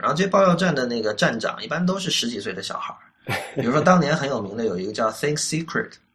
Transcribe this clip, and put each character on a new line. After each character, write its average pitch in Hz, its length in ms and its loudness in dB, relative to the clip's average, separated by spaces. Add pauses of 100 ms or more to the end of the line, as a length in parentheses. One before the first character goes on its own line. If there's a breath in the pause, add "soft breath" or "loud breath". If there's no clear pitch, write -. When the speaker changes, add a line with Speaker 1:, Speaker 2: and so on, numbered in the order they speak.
Speaker 1:
然 110 80 0
后 143 80 0
这 185 80 2
些 196 60 -2
爆 196 100 6
料 185 140 6
站 170 200 2
的 127 120 0
那 120 160 -2
个 104 100 0
站 127 260 0
长 - 240 -4
一 110 40 -10
般 160 180 -2
都 185 140 2
是 185 120 -4
十 - 160 0
几 120 140 -6
岁 101 140 -6
的 95 80 -8
小 - 160 -6
孩 - 160 -8
儿。 - 420 -10
Speaker 2:
<laughs> - 180 -8
Speaker 1:
比 131 120 -2
如 120 60 2
说 151 100 4
当 180 180 6
年 151 160 2
很 139 140 -2
有 123 100 -2
名 98 160 -8
的 117 80 -2
有 95 140 -2
一 92 80 -4
个 107 60 -6
叫 110 180 0
Think 147 260 -2
Secret， 160 540 -4 (240)